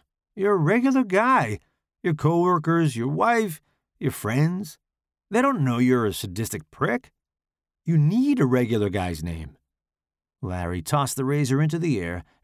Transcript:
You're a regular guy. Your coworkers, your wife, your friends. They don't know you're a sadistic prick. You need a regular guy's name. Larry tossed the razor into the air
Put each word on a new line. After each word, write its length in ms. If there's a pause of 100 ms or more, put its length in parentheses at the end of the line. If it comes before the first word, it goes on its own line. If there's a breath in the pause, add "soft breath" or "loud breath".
(360)
You're 180
a 20
regular 480
guy. 560 (420)
Your 120
coworkers, 840
your 120
wife, 540 (360)
your 120
friends. 680 (520)
They 100
don't 240
know 140
you're 280
a 60
sadistic 580
prick. 400 (720)
You 120
need 440
a 60
regular 440
guy's 320
name. 340 (840)
Larry 400
tossed 340
the 80
razor 380
into 160
the 220
air 240 (200)